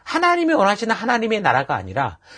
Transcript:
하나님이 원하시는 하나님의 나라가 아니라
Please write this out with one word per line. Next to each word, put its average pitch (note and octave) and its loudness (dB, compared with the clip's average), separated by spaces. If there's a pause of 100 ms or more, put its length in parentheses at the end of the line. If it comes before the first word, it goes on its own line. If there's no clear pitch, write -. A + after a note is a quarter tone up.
하나님이 E4+ 0
원하시는 G#3 2
하나님의 A3+ -2
나라가 C#3 2
아니라 F#2+ -6 (200)